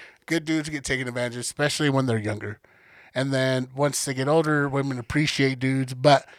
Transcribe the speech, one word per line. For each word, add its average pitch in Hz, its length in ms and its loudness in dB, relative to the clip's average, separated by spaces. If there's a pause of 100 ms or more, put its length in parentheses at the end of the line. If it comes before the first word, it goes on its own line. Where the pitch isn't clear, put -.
(260)
Good 160 200 -2
dudes 156 240 -4
get 147 140 -8
taken 131 240 -4
advantage 120 280 -4
of, 123 60 -8
especially 147 480 0
when 135 160 4
they're 117 140 2
younger. 104 400 -6 (560)
And 135 180 0
then 131 420 0
once 143 300 0
they 139 80 -4
get 131 140 -2
older, 151 420 2
women 139 300 -2
appreciate 135 600 0
dudes, 131 340 0
but 131 340 4 (120)